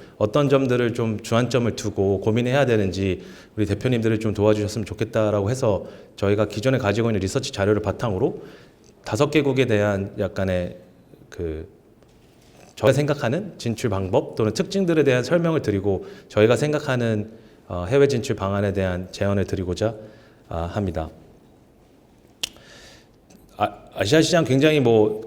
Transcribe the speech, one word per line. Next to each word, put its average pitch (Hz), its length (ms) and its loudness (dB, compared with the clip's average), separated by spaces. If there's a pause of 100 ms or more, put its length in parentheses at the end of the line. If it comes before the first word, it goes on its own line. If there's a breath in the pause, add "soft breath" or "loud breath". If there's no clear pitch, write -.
(180 loud breath)
어떤 135 320 2
점들을 123 460 2
좀 113 240 -2
주안점을 117 560 0
두고 101 460 0
고민해야 123 440 2
되는지 95 580 0 (320 loud breath)
우리 104 120 0
대표님들을 110 520 0
좀 107 140 -2
도와주셨으면 107 520 2
좋겠다라고 104 640 -2
해서 110 340 0 (300 loud breath)
저희가 104 300 2
기존에 120 340 -2
가지고 107 300 0
있는 104 100 0
리서치 95 320 -4
자료를 101 320 2
바탕으로 104 600 -2 (600 loud breath)
다섯 143 240 0
개국에 135 360 2
대한 104 520 0
약간의 92 600 -2 (520)
그 80 380 -8 (1080 soft breath)
저희가 - 180 2
생각하는 147 640 -2
진출 113 320 -4
방법 95 440 -2
또는 107 180 0
특징들에 170 500 0
대한 127 200 2
설명을 165 380 0
드리고 98 440 -2 (240 loud breath)
저희가 113 260 4
생각하는, 123 760 0 (360 loud breath)
어, 90 200 -6
해외 139 200 6
진출 120 280 -2
방안에 98 380 0
대한 92 380 -2
제언을 101 340 0
드리고자, 92 480 -2 (560 loud breath)
아, 82 160 -6
합니다. 85 440 -4 (2500 loud breath)
아, - 160 0 (220)
아시아 123 260 4
시장 160 220 2
굉장히 139 360 2
뭐 113 460 4